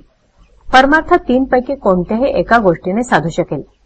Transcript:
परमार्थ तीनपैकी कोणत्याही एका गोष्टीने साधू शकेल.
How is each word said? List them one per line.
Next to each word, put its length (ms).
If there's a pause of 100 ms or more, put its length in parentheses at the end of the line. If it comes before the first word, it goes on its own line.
(720)
परमार्थ 400
तीनपैकी 640
कोणत्याही 640
एका 180
गोष्टीने 460
साधू 260
शकेल. 320 (240)